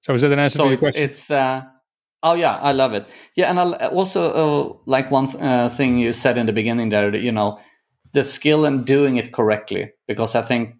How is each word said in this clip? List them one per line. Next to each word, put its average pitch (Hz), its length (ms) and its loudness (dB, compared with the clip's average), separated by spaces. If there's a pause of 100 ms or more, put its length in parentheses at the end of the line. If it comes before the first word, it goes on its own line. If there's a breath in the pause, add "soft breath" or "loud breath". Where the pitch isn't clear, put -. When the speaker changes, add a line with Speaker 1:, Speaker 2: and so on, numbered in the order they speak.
Speaker 1:
So - 100 -4
is 120 100 2
that 143 100 4
an 143 60 2
answer 143 200 0
Speaker 2:
So 151 60 4
Speaker 1:
to 139 40 4
your 135 60 4
Speaker 2:
it's, 123 60 -2
Speaker 1:
question? 147 240 0
Speaker 2:
it's, - 260 -8
uh, 131 320 0 (600)
oh 165 120 4
yeah, 151 220 0
I 143 160 0
love 131 200 2
it. 101 140 -6 (300 loud breath)
Yeah, 170 120 2
and 180 100 0
I'll 180 160 0 (220)
also, 190 240 -2 (120)
uh, 147 520 0
like 131 260 0
one 135 180 2
th-, - 140 -10
uh, 123 280 2
thing 123 260 0
you 120 160 0
said 113 240 0
in 120 80 -2
the 110 80 -2
beginning 113 380 -2
there, 104 200 2
that, 104 120 -4
you 120 100 -2
know, 104 260 -2 (540 soft breath)
the 143 100 2
skill 151 440 2
and 135 180 -2
doing 139 320 4
it 113 160 -4
correctly, 107 600 -2 (140)
because 110 280 -4
I 117 80 0
think 117 380 -4